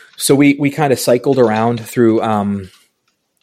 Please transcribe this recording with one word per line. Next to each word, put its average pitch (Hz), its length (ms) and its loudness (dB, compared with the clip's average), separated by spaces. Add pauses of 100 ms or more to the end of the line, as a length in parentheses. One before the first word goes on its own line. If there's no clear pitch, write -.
(180)
so - 180 0
we, 143 240 4
we 147 100 0
kind 143 240 -2
of 113 60 -4
cycled 131 400 0
around 113 440 0
through, 110 380 0
um, 101 480 -4 (720)